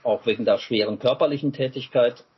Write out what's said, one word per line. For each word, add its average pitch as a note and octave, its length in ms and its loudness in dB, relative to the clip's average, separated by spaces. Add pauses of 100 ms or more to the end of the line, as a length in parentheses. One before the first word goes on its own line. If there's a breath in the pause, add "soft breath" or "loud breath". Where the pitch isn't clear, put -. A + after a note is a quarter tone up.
auch G#2 220 -2
wegen A2 200 -2
der G#2 120 4
schweren G#2+ 420 -2
körperlichen D3 520 0
Tätigkeit, B2+ 720 -2 (120)